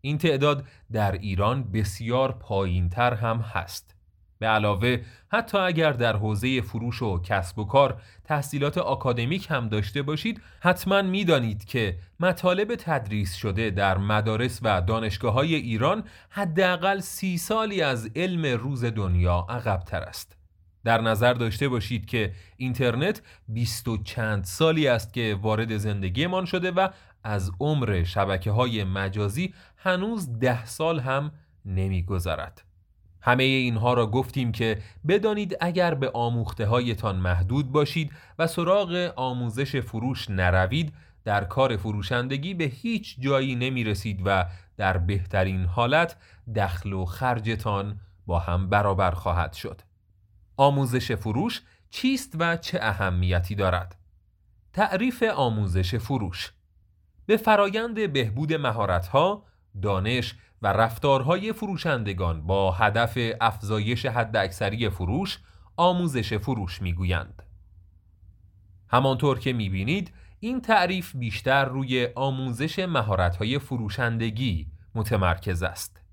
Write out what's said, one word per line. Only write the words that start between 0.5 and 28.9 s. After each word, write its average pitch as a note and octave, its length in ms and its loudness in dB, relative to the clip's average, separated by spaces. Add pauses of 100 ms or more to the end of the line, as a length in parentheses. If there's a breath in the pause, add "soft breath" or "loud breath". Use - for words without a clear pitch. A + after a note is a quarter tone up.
در G#2+ 200 2
ایران G2+ 600 0
بسیار A#2 600 0
پایین‌تر G2 840 0
هم A2+ 260 0
هست. - 560 -8 (440)
به A2 80 -2
علاوه، G#2+ 540 2 (300 loud breath)
حتی A3+ 260 0
اگر D#3+ 340 4
در A#2 240 2
حوزهٔ G#2+ 460 0
فروش A#2 400 -6
و F#2+ 200 0
کسب F#2+ 380 -2
و G#2+ 60 -2
کار C3+ 360 4 (220 loud breath)
تحصیلات C#3+ 540 -2
آکادمیک C3+ 720 -2
هم A#2+ 200 -2
داشته G#2+ 320 -2
باشید، D3+ 400 -4 (200 loud breath)
حتماً F#3 400 2
می‌دانید E3 640 2
که G2+ 320 -2 (220 loud breath)
مطالب F3+ 560 0
تدریس G#2+ 600 -2
شده G#2+ 340 -2
در F#2+ 280 2
مدارس G#2+ 640 0
و G#2 200 2
دانشگاه‌های A2+ 760 0
ایران C3+ 480 0 (260 loud breath)
حداقل F#3 680 2
سی F#3 380 -4
سالی G#3+ 440 -2
از A#2+ 340 0
علم F3 300 0
روز B2 400 -2
دنیا F2+ 640 2
عقب‌تر G#2 520 -4
است. - 360 -14 (460)
در A2+ 180 4
نظر A2+ 320 4
داشته A#2+ 360 0
باشید A#2+ 360 -2
که G#2 280 0 (240 loud breath)
اینترنت B2+ 640 0 (260 loud breath)
بیست A2+ 400 -2
و A2+ 100 0
چند G#2+ 460 -2
سالی D#3 440 2
است A#2 260 2
که A2 280 0
وارد A2 360 0
زندگیمان G#2+ 680 0
شده F#3 260 -2
و F#3+ 160 2 (360 loud breath)
از G2 360 -2
عمر B2 440 0
شبکه‌های G#2+ 800 0
مجازی G2 680 -2 (240 loud breath)